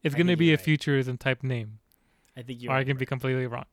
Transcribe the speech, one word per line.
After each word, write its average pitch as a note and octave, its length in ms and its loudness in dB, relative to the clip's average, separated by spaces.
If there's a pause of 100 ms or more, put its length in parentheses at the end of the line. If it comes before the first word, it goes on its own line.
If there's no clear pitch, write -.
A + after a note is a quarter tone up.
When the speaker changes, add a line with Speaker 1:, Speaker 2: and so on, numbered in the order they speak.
Speaker 1:
It's D3 120 0
Speaker 2:
I D3 40 0
Speaker 1:
gonna F3 120 4
Speaker 2:
think E3+ 80 4
Speaker 1:
be E3+ 80 6
Speaker 2:
you're D#3+ 80 8
Speaker 1:
a - 40 4
Speaker 2:
right. - 60 -6
Speaker 1:
futurism C3+ 540 0
type C3 240 -2
name. A2+ 380 -6 (560)
Speaker 2:
I B2 60 -14
think A#2+ 200 -12
you B2 80 -8
Speaker 1:
Or C3 40 2
I C3+ 60 2
Speaker 2:
are C3 40 0
Speaker 1:
can C3+ 120 -2
be B2+ 40 -8
Speaker 2:
correct. C3 80 -4
Speaker 1:
completely C3 400 -2
wrong. A#2+ 240 -8